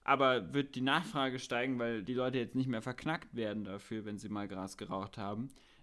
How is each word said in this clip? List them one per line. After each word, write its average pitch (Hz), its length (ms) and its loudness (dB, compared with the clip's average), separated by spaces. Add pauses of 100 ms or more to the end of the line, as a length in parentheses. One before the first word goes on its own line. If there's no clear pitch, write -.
aber 131 520 4
wird 139 200 2
die 123 60 -2
Nachfrage 139 560 2
steigen, 123 400 0
weil 117 260 0
die 123 120 -2
Leute 127 240 2
jetzt 117 160 -2
nicht 131 120 2
mehr 113 140 0
verknackt 156 540 -4
werden 107 300 -2
dafür, 101 400 -6
wenn 104 120 -6
sie 107 120 -8
mal 101 180 -2
Gras 95 300 -6
geraucht 98 420 -6
haben. 107 300 -4 (340)